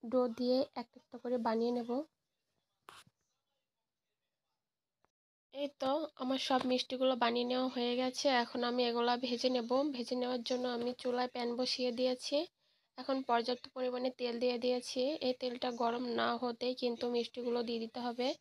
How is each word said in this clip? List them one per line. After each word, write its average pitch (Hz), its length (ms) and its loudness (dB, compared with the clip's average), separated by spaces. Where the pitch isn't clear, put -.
ডো 247 260 2
দিয়ে 247 280 0
একটা 247 220 -12
একটা - 200 -20
করে 247 220 -2
বানিয়ে 226 320 0
নেব। 240 180 -2
এই 277 240 -2
তো 269 140 0
আমার 262 220 0
সব 262 260 2
মিষ্টিগুলো 254 520 2
বানিয়ে 240 320 2
নেওয়া 254 200 2
হয়ে 247 260 0
গেছে। 254 400 0
এখন 240 280 2
আমি 247 200 2
এগুলা 240 340 2
ভেজে 247 320 0
নেব। 240 200 0
ভেজে 247 240 -4
নেওয়ার 247 280 -2
জন্য 247 260 -2
আমি 240 260 -2
চুলায় 247 360 -2
প্যান 240 240 -4
বসিয়ে 247 360 0
দিয়েছি। 254 460 0
এখন 269 260 -2
পর্যাপ্ত 240 460 0
পরিমাণে 254 420 -2
তেল 240 280 -4
দিয়ে 247 180 2
দিয়েছি। 247 440 0
এই 254 140 2
তেলটা 247 400 -4
গরম 240 280 0
না 226 140 2
হতেই 240 380 -2
কিন্তু 240 340 -2
মিষ্টিগুলো 240 540 -2
দিয়ে 233 160 -2
দিতে 226 200 -6
হবে 240 280 -2